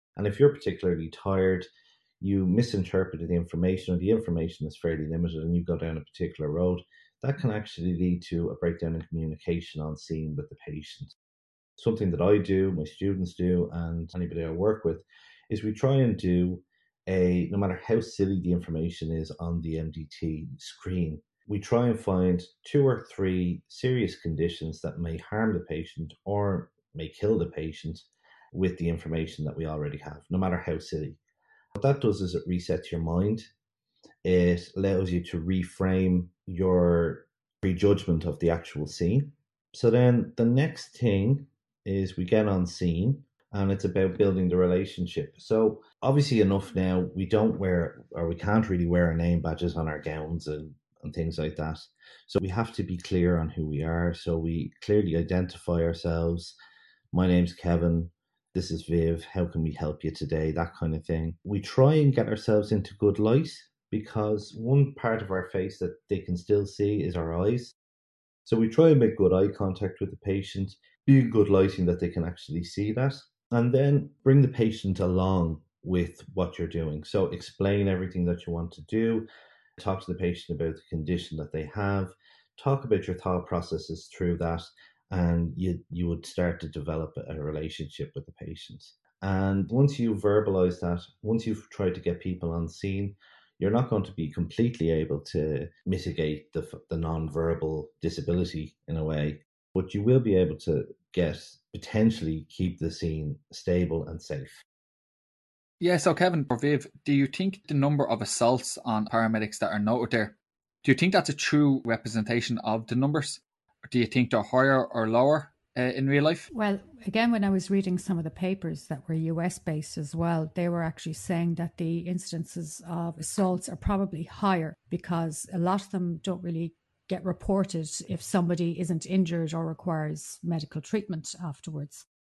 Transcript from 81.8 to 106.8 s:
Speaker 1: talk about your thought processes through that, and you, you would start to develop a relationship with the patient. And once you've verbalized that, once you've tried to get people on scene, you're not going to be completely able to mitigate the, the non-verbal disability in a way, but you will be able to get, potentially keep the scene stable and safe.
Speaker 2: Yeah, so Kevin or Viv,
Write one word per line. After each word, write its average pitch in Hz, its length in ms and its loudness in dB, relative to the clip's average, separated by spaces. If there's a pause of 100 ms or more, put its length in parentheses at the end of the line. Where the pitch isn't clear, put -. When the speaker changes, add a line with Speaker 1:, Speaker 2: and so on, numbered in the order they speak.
Speaker 1:
talk 135 260 -2
about 104 220 0
your 90 100 -2
thought 92 300 -2
processes - 720 -6
through 87 220 -2
that, 82 240 -2 (500)
and 85 440 2
you, 87 220 -2 (120)
you 85 180 -2
would 85 180 -4
start 87 340 -2
to 80 80 -8
develop 78 460 -6 (140)
a 78 120 -8
relationship 76 760 -8
with 82 100 -12
the 82 60 -20
patient. - 500 -16 (400)
And 98 480 0
once 139 300 4
you've 110 220 0
verbalized 101 580 4
that, 87 220 -2 (200)
once 113 240 -2
you've 107 240 -6
tried 92 240 -2
to 90 60 -10
get 87 200 -4
people 90 300 -4
on 85 180 -2
scene, 101 460 -4 (440)
you're 95 120 0
not 123 180 2
going 107 160 0
to - 80 -14
be 82 200 -6
completely 92 580 0
able 76 300 0
to 76 480 -4 (180)
mitigate 80 640 -4
the, 78 160 -6 (220)
the 82 60 -4
non-verbal 80 920 -2 (140)
disability 85 760 -2 (120)
in 80 80 -4
a 78 80 -2
way, 76 360 -2 (320)
but 92 220 -2
you 104 80 0
will 123 180 6
be 107 160 4
able 85 200 4
to 73 280 -2 (320)
get, 85 260 0 (320)
potentially 85 760 0
keep 92 300 -4
the 82 140 -4
scene 78 440 -4 (160)
stable 82 540 0
and 80 160 -12
safe. 73 400 -12 (1160)
Speaker 2:
Yeah, 175 160 4
so 143 180 4
Kevin 170 340 2
or 120 100 0
Viv, 143 280 0 (180)